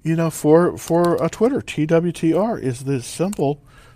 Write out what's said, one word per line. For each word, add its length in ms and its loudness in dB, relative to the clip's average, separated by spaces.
you 140 -2
know, 120 0
for, 480 4
for, 460 0
uh, 60 0
Twitter. 340 0
T 240 -4
W 260 2
T 220 0
R 240 0
is 240 -6
the 180 -4
symbol 600 -4